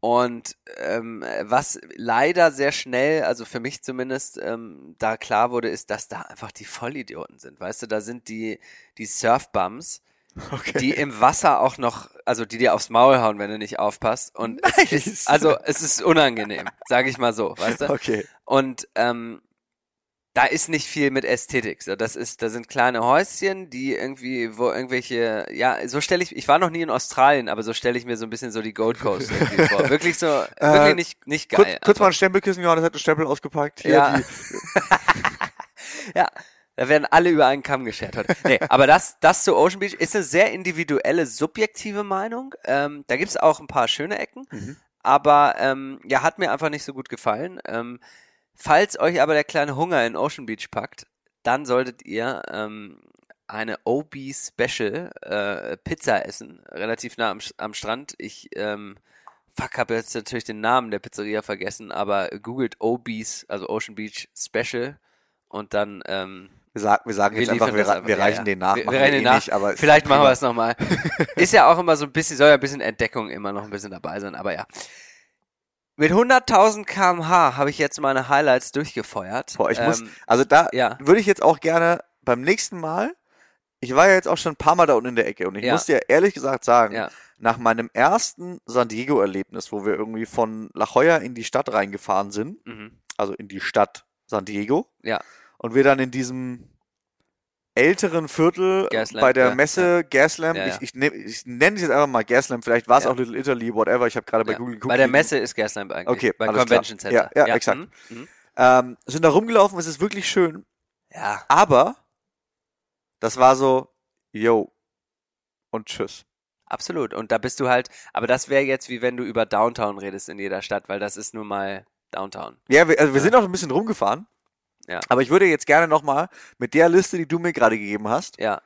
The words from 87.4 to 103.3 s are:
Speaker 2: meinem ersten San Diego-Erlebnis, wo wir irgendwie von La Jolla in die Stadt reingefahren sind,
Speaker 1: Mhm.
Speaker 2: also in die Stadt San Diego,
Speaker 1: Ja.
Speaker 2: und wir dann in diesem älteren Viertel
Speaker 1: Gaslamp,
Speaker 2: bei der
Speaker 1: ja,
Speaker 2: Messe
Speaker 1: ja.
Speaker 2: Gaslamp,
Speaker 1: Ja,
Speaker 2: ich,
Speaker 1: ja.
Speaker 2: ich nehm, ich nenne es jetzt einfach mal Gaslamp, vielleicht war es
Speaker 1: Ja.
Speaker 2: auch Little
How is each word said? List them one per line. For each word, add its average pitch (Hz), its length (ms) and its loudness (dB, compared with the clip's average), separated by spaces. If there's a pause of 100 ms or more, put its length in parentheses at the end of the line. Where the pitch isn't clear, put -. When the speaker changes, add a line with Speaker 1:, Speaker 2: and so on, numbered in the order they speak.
Speaker 2:
meinem 117 340 0
ersten 175 760 0
San 120 220 0
Diego-Erlebnis, 101 800 -2
wo 104 160 -8
wir 107 80 0
irgendwie 110 320 -6
von 110 480 -4
La 107 120 -2
Jolla 160 320 4
in 123 160 -8
die 117 100 -12
Stadt - 280 -4
reingefahren 101 580 -2
sind, 113 360 -10
Speaker 1:
Mhm. 110 320 -20 (200)
Speaker 2:
also 101 160 -4
in 104 140 -18
die 95 120 -12
Stadt - 440 0 (220)
San 101 200 -4
Diego, 107 420 -2 (140)
Speaker 1:
Ja. 110 180 -4 (380)
Speaker 2:
und 117 160 -8
wir 135 100 6
dann 135 140 6
in 131 120 -2
diesem 127 600 -8 (1040)
älteren 165 540 2
Viertel 185 640 0
Speaker 1:
Gaslamp, 110 300 -4
Speaker 2:
bei 131 140 6
der 127 160 4
Speaker 1:
ja, 123 40 -4
Speaker 2:
Messe 175 420 2
Speaker 1:
ja. 170 60 0
Speaker 2:
Gaslamp, 160 540 0
Speaker 1:
Ja, 95 100 -4
Speaker 2:
ich, 92 80 -2
Speaker 1:
ja. - 60 -10
Speaker 2:
ich - 140 -12
nehm, 135 200 -2
ich 101 300 -12
nenne 139 320 2
es 190 60 -4
jetzt 160 80 -2
einfach 143 160 4
mal 120 180 0
Gaslamp, 120 400 0
vielleicht 117 240 0
war 123 100 8
es - 60 2
Speaker 1:
Ja. - 60 2
Speaker 2:
auch 127 60 0
Little 120 220 -6